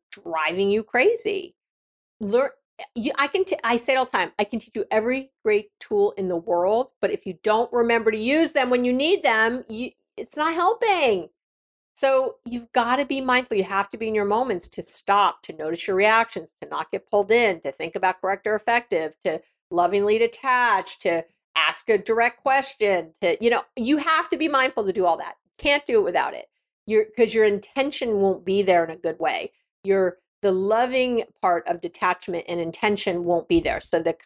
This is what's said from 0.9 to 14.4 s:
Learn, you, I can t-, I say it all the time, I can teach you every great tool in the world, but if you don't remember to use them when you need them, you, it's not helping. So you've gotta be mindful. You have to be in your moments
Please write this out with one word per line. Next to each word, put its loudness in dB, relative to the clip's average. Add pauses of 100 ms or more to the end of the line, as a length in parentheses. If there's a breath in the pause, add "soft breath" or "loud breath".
Learn, 0 (460)
you, -4
I 2
can 0
t-, -4
I 2
say 0
it 2
all 2
the -14
time, -2
I 0
can -8
teach -20
you -4
every -2 (120)
great 0 (100)
tool 0
in -4
the -2
world, 0 (100)
but 0
if -8
you -10
don't 0
remember 2
to 0
use 0
them 0
when 2
you 0
need 0
them, 2
you, -10 (240)
it's -14
not 0
helping. 0 (640)
So 0 (100)
you've -12
gotta 2
be -4
mindful. 0
You 2
have -2
to -14
be -6
in -2
your 0
moments -2